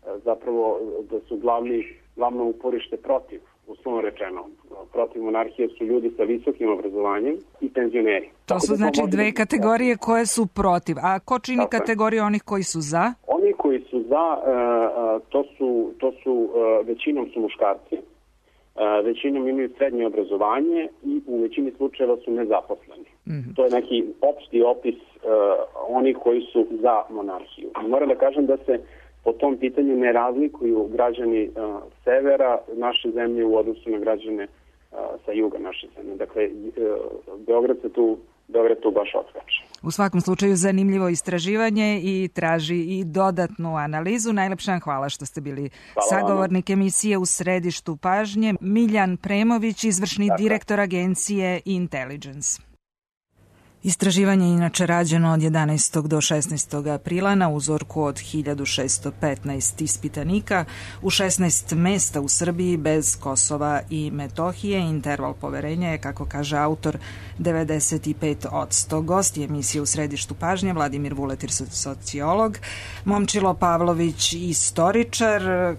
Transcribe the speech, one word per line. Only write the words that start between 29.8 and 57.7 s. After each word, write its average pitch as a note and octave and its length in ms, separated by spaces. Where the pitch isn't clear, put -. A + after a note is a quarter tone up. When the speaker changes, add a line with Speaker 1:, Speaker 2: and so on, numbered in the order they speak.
Speaker 1:
ne B2 160
razlikuju A#2+ 760
građani, A#2 560
e, G#2 80
severa C3+ 560
naše A#2+ 360
zemlje A#2+ 340
u A2 120
odnosu A2 340
na G#2+ 80
građane, G#2+ 440
e, G2+ 60
sa G#2+ 60
juga G#2+ 260
naše G2+ 280
zemlje. G#2 200
Dakle, G#2+ 260
e, G2+ 80
Beograd A#2 420
se A#2+ 80
tu, A2+ 300
Beograd A2+ 320
tu A2 100
baš G2+ 240
odskače. - 480
Speaker 2:
U E3 80
svakom F#3+ 300
slučaju F#3+ 360
zanimljivo F#3+ 520
istraživanje G#3 920
i F#3 260
traži E3 480
i F#3 280
dodatnu E3+ 720
analizu. E3+ 560
Najlepša F#3+ 380
vam F3+ 100
hvala C#3 280
što C#3 180
ste - 140
bili C#3 300
Speaker 1:
Hvala - 180
vama. G3 160
Speaker 2:
sagovornik F#3+ 420
emisije G3 480
U F3+ 80
središtu F3 680
pažnje. G#3 640
Miljan G3+ 560
Premović, A3 680
izvršni G3+ 440
Speaker 1:
Tako G3 120
je. G#3 40
Speaker 2:
direktor G#3 360
agencije F#3 840
Intelligence. C#3+ 1080
Istraživanje F#3+ 640
je F3 60
inače E3+ 340
rađeno E3 460
od D#3+ 100
jedanaestog D#3 680
do D3+ 120
šesnaestog D3 640
aprila F3 480
na F#3 140
uzorku D3+ 540